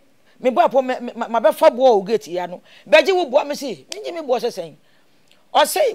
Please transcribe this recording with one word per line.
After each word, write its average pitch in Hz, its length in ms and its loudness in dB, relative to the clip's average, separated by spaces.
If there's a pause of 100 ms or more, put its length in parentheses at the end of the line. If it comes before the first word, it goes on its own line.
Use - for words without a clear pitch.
(400)
Me 254 100 0
bo 339 120 0
apo 269 180 2
me, 254 200 -2
me, 240 140 -12
ma, 233 140 -8
ma 226 120 -2
bɛ 285 120 4
fa 311 180 4
bo 247 220 0
o 202 80 2
gate 196 280 -4
ya 175 180 -6
no. 175 160 -8 (240)
Be 302 160 6
gye 381 100 2
wo 359 140 0
bo 269 180 0
me 285 100 -8
se. 208 380 -10
Me 403 120 -14
gye 359 80 -10
me 339 100 -8
bo 254 160 -2
se 233 100 -4
sɛn. 165 240 -12 (800)
O 285 140 4
se, 381 140 -2 (140)